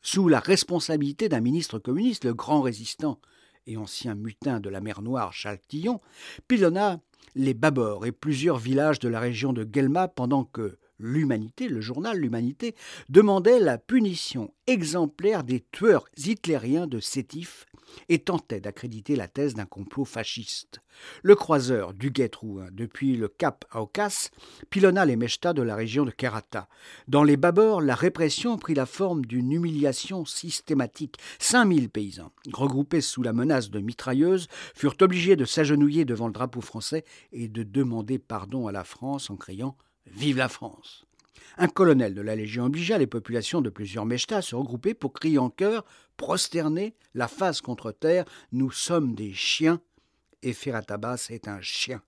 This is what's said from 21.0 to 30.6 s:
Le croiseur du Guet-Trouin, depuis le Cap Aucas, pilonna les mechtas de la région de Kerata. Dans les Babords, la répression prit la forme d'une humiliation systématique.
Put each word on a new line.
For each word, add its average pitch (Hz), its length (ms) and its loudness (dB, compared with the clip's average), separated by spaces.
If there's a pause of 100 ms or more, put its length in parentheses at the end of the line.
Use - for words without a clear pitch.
Le 196 120 12
croiseur 123 580 0
du 120 180 -6
Guet-Trouin, 110 600 -4
depuis 117 440 -4
le 110 140 -4
Cap - 440 -4
Aucas, 196 560 -4 (400)
pilonna 190 360 6
les 127 100 4
mechtas 120 380 0
de 135 100 0
la 110 120 -2
région 113 300 0
de 120 60 -4
Kerata. 110 560 -6 (400)
Dans 143 160 6
les 147 140 8
Babords, 175 440 6
la 131 140 2
répression 180 640 0
prit 160 180 -4
la 135 100 0
forme 170 400 -2
d'une 123 280 -2
humiliation 160 720 -2
systématique. 143 880 -4 (240)